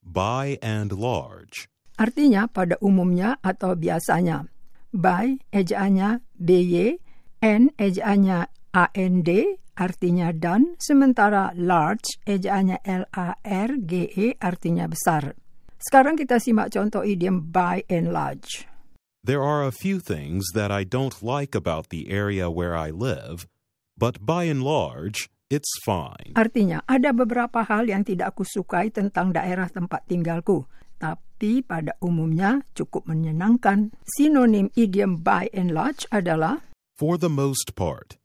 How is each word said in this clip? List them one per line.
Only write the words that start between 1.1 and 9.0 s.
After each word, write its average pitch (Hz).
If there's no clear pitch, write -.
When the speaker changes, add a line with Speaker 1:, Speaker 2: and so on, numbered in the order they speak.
Speaker 2:
Artinya 233
pada 175
umumnya 190
atau 190
biasanya. 170
By, 196
ejaannya 196
B 175
Y, 175
and, 226
ejaannya 196
A 180
N 185